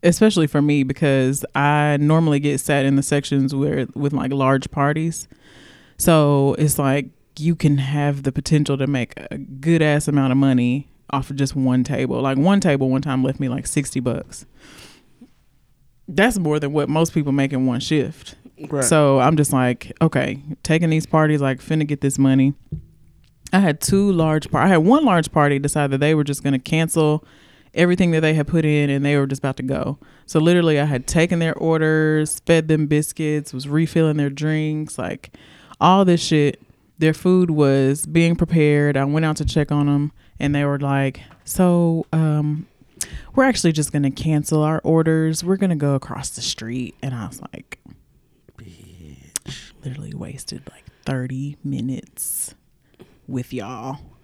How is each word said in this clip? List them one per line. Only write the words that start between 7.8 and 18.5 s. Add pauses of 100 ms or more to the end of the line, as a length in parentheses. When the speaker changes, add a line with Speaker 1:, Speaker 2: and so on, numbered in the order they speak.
Speaker 1:
the
potential
to
make (180)
a
good
ass
amount
of
money (240)
off
of
just
one
table.
Like,
one
table
one
time
left
me,
like,
sixty
bucks. (1600)
That's
more
than
what
most
people
make
in
one
shift. (340)